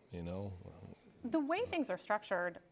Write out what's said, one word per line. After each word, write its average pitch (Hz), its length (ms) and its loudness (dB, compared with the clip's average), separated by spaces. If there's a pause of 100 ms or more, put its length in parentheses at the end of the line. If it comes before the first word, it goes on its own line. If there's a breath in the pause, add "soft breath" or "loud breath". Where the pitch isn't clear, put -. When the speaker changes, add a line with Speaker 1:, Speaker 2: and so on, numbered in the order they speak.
(120)
Speaker 1:
you 87 100 -4
know. 95 300 -4 (720)
Speaker 2:
The 254 160 2
way 311 260 2
things 330 220 0
are 185 100 0
structured, 175 600 2 (140)